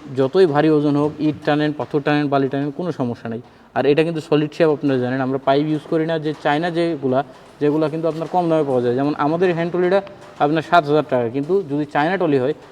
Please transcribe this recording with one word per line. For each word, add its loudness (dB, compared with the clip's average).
যতই 2
ভারী 2
ওজন 2
হোক, 0
ইট -2
টানেন, 0
পাথর -4
টানেন, 0
বালি 0
টানেন, -4
কোনো -6
সমস্যা -6
নেই। -8
আর 0
এটা 4
কিন্তু -4
সলিড 0
শেপ, 4
আপনারা 0
জানেন -2
আমরা -2
পাইপ 2
ইউজ -2
করি 0
না, -2
যে -4
চায়না 0
যেগুলা, 0
যেগুলা 2
কিন্তু -4
আপনার -4
কম 0
দামে 2
পাওয়া 0
যায়। 0
যেমন 0
আমাদের 0
হ্যান্ড -2
ট্রলিটা 2
আপনার 2
সাত 6
হাজার 2
টাকা, 0
কিন্তু -2
যদি -2
চায়না 0
ট্রলি 2
হয় 0